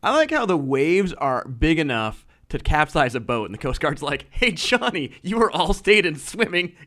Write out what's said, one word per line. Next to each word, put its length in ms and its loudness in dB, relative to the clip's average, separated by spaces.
I 140 0
like 160 0
how 140 0
the 120 2
waves 560 2
are 320 -2
big 320 0
enough 480 -2
to 80 -6
capsize 580 2
a 40 -2
boat, 260 -2
and 80 -10
the 60 -12
Coast 220 -4
Guard's 220 -2
like, 260 -4
"Hey, 220 2
Johnny, 600 -2
you 160 -2
were 120 4
all 220 0
stayed 320 4
in 100 -2
swimming. 600 -4